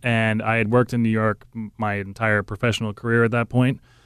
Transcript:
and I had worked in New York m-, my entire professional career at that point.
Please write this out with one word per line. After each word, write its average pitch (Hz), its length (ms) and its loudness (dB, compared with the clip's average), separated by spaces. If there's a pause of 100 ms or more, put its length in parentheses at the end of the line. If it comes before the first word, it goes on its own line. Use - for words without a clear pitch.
and 110 400 0
I 110 140 0
had 110 140 0
worked 123 220 2
in 120 100 0
New 113 60 2
York 110 380 0 (100)
m-, 107 220 -10
my 104 160 -2
entire 101 480 -2
professional 107 500 -2
career 117 320 0
at 113 80 2
that 117 160 -2
point. 123 320 2 (260)